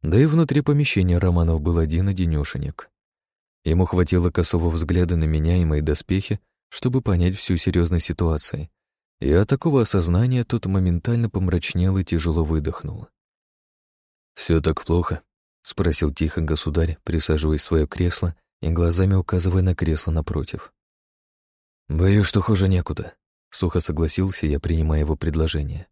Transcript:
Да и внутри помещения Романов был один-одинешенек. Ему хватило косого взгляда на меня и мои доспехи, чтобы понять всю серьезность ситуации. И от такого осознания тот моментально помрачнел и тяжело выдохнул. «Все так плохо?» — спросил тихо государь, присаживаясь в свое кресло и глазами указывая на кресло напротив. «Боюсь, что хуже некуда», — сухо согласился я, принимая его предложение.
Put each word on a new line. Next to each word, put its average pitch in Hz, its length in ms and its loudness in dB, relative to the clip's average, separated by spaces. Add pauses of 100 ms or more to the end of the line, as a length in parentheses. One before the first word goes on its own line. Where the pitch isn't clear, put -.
Да 87 160 2
и 147 60 6
внутри 151 360 2
помещения 101 560 2
Романов 85 440 2
был 82 160 0
один-одинешенек. 80 1120 -2 (720)
Ему 87 220 2
хватило 90 460 2
косого 85 380 0
взгляда 85 460 0
на 80 80 0
меня 78 320 2
и 87 100 2
мои 76 140 0
доспехи, 92 640 -2 (260)
чтобы 127 340 -2
понять 92 360 0
всю - 180 -2
серьезность 85 500 0
ситуации. 80 640 -2 (520)
И 69 100 0
от 95 160 4
такого 139 340 2
осознания 107 640 2
тот - 220 -4
моментально 95 640 0
помрачнел 92 680 0
и 95 60 0
тяжело 82 400 0
выдохнул. 78 640 -4 (1300)
«Все 82 280 0
так 78 220 -2
плохо?» — 85 380 -2 (400)
спросил 76 520 -2
тихо 80 280 -4
государь, 78 640 -2
присаживаясь 78 560 0
в - 40 -6
свое 78 220 0
кресло 87 480 -2 (260)
и 78 80 -2
глазами 85 440 2
указывая 92 480 0
на 90 120 2
кресло 78 380 -2
напротив. - 640 -4 (1120)
«Боюсь, 95 380 4
что 98 160 0
хуже 98 260 2
некуда», — - 460 -2 (380)
сухо 90 280 -2
согласился 82 680 -2
я, 71 120 0
принимая 78 420 0
его 76 140 0
предложение. 78 760 -4